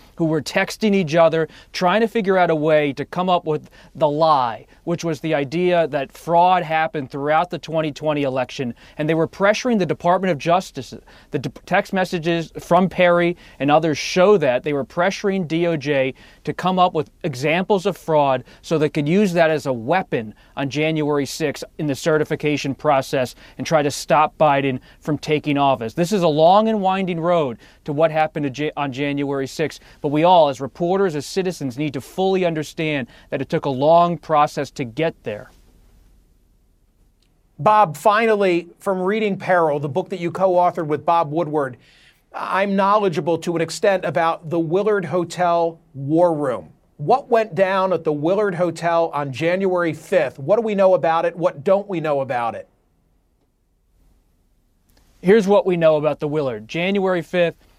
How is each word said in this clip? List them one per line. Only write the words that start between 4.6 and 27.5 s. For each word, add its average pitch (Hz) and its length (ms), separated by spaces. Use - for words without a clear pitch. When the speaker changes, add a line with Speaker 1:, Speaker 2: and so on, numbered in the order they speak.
Speaker 1:
which 165 200
was 165 180
the 160 120
idea 165 540
that 135 240
fraud 175 500
happened 160 480
throughout 151 400
the 170 80
twenty 156 340
twenty 147 300
election. 127 540
And 151 120
they 160 60
were 160 120
pressuring 208 520
the 180 60
Department 180 460
of 151 60
Justice. 165 560
The 147 80
de-, 127 100
text 190 260
messages 170 680
from 175 280
Perry 175 480
and 139 140
others 156 260
show 190 400
that 127 240
they 151 120
were 135 120
pressuring 190 600
D 165 180
O 170 100
J 135 380
to 151 100
come 185 240
up 180 160
with 156 160
examples 165 640
of 185 100
fraud 139 460
so 165 160
they 151 120
could 147 180
use 185 260
that 165 160
as 151 160
a 135 80
weapon 123 640
on 139 140
January 151 560
sixth - 380
in 156 80
the 143 80
certification 151 800
process 135 580
and 131 80
try 156 160
to 143 80
stop 151 480
Biden 139 440
from 151 180
taking 147 400
office. 131 380
This 170 160
is 202 100
a 170 60
long 170 400
and 220 140
winding 190 380
road 156 380